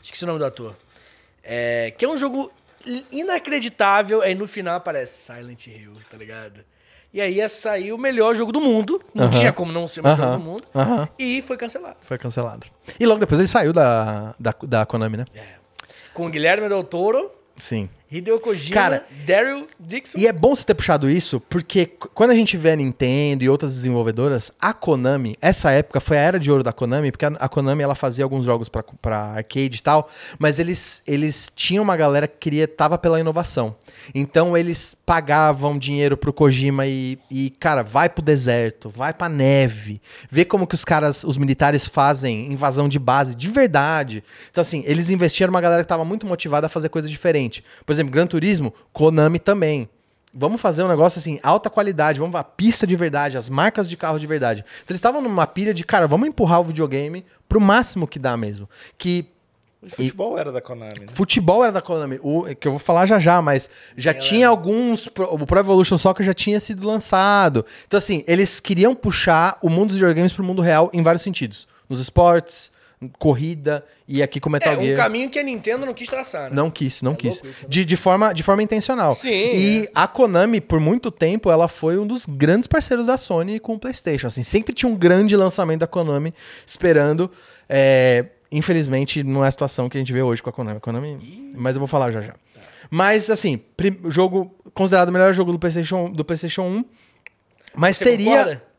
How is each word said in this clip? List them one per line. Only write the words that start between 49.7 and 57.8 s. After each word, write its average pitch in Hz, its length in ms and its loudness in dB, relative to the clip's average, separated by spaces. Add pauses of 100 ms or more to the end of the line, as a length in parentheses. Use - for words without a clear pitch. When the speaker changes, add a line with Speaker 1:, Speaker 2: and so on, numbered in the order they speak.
Speaker 2:
Vamos 156 300 -4
fazer 175 220 0
um 190 40 0
negócio 170 300 4
assim, 156 240 -6
alta 190 260 2
qualidade, 156 520 0
vamos, 175 160 -6
a 147 80 -4
pista 220 420 0
de 180 100 2
verdade, 143 440 -2
as 117 100 -10
marcas 175 400 0
de 175 80 -12
carro 156 220 -4
de 151 80 -10
verdade. 120 360 -2 (200)
Então - 100 -10
eles 180 60 -6
estavam 254 200 2
numa 202 280 0
pilha 208 260 -4
de, 175 100 -6
cara, 185 220 2
vamos 175 220 2
empurrar 175 340 2
o - 40 2
videogame 156 600 -4 (240)
pro 214 100 4
máximo 196 480 2